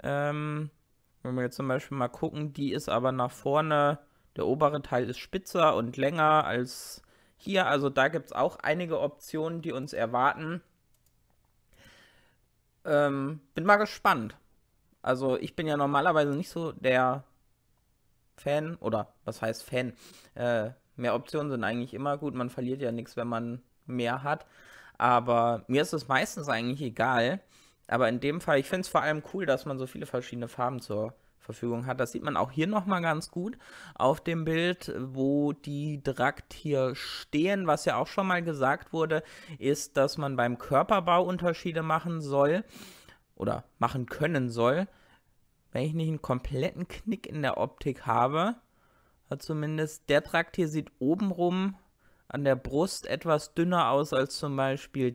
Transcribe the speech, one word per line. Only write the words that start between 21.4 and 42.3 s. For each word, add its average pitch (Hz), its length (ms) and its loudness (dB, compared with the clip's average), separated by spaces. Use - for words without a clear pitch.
sind 120 140 -2
eigentlich 117 300 -2
immer 143 240 -2
gut. 147 160 -6
Man 123 160 -4
verliert 131 320 -6
ja 120 100 -2
nichts, 117 240 -8
wenn 120 120 -4
man 117 340 -6
mehr 123 360 -2
hat. 139 220 -2
Aber 120 680 4
mir 127 140 2
ist 165 140 0
es 135 140 -6
meistens 143 420 0
eigentlich 123 320 -2
egal. 123 580 2
Aber 120 220 4
in 120 100 -2
dem 147 220 -2
Fall, 151 160 4
ich 139 100 0
find's 185 200 -2
vor 160 120 2
allem 151 220 0
cool, 190 140 -4
dass 131 180 2
man 139 140 -6
so 131 80 -4
viele - 180 -10
verschiedene 120 440 -6
Farben 123 340 -4
zur 110 320 -4
Verfügung 120 480 -6
hat. 131 140 -4
Das 120 120 -2
sieht - 100 -6
man 147 140 -4
auch 127 140 0
hier 156 160 0
nochmal 196 340 0
ganz 165 300 -2
gut 196 260 -6
auf 139 260 2
dem 165 240 -2
Bild, 165 540 0
wo 135 560 0
die 143 480 -6
Draktyr 135 920 -2
stehen. 185 720 -2
Was 147 200 2
ja 131 100 2
auch 135 100 0
schon 196 200 -2
mal 180 160 0
gesagt 147 500 0
wurde, 160 300 0
ist, - 380 0
dass 139 220 4
man 139 180 -2
beim 120 220 2
Körperbau 175 680 4
Unterschiede 175 580 -2
machen 160 380 -2
soll 143 420 2